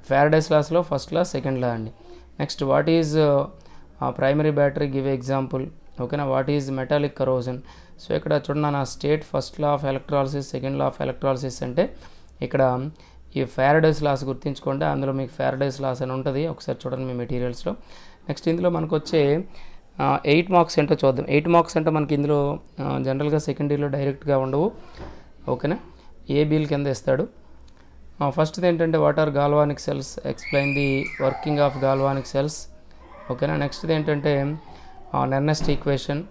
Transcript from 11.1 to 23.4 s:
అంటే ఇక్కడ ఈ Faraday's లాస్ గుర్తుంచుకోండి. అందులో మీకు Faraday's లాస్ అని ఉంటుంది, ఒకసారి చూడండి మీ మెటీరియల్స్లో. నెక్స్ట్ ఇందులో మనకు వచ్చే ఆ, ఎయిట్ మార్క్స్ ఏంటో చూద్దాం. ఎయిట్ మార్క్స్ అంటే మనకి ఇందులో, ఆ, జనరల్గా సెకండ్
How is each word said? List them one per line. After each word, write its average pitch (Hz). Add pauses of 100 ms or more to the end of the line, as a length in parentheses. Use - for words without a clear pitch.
అంటే 127 (600)
ఇక్కడ 135 (760)
ఈ 135 (100)
Faraday's 151
లాస్ 135
గుర్తుంచుకోండి. 139 (100)
అందులో 135
మీకు 131
Faraday's 131
లాస్ 131
అని 131
ఉంటుంది, 135 (120)
ఒకసారి 131
చూడండి 131
మీ 123
మెటీరియల్స్లో. 123 (560)
నెక్స్ట్ -
ఇందులో 175 (100)
మనకు 160
వచ్చే 151 (800)
ఆ, 139
ఎయిట్ 170
మార్క్స్ 170
ఏంటో 147
చూద్దాం. 131
ఎయిట్ 151
మార్క్స్ 170
అంటే 160
మనకి 151
ఇందులో, 143 (240)
ఆ, 135
జనరల్గా 139
సెకండ్ 147